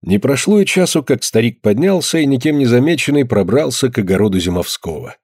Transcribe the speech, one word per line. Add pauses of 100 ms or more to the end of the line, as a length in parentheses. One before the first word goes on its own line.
Не
прошло
и
часу,
как
старик
поднялся
и,
никем
не
замеченный,
пробрался
к
огороду
Зимовского.